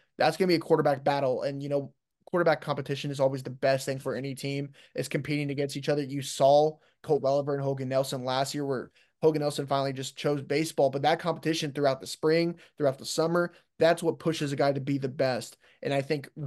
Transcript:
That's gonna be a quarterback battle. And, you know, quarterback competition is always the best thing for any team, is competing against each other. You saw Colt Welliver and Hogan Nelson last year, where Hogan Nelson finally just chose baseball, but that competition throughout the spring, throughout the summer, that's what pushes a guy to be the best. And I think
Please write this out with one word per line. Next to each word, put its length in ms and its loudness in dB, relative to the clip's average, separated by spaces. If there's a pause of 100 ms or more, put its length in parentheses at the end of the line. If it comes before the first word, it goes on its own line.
(180)
That's 200 2
gonna 100 2
be 80 4
a 40 4
quarterback 440 2
battle. 380 0
And, 200 -4
you 60 -8
know, 260 -4 (320)
quarterback 360 2
competition 500 -4
is 80 -8
always 240 2
the 60 -10
best 360 0
thing 140 -4
for 160 -4
any 180 -6
team, 360 -6 (260)
is 140 -6
competing 400 -4
against 260 -4
each 140 -6
other. 140 0
You 180 -6
saw 560 4 (260)
Colt 200 2
Welliver 320 2
and 80 -4
Hogan 260 -2
Nelson 340 0
last 300 0
year, 100 -4
where 280 -4 (320)
Hogan 160 4
Nelson 260 -2
finally 260 0
just 240 -10
chose 280 -2
baseball, 480 0
but 100 -4
that 160 4
competition 540 -4
throughout 280 0
the 60 -16
spring, 480 0 (240)
throughout 220 0
the 80 -14
summer, 460 0 (260)
that's 240 4
what 160 0
pushes 320 -2
a 40 -4
guy 160 2
to 80 -2
be 200 -2
the 100 -4
best. 480 -2 (240)
And 140 -2
I 80 0
think 260 -6 (180)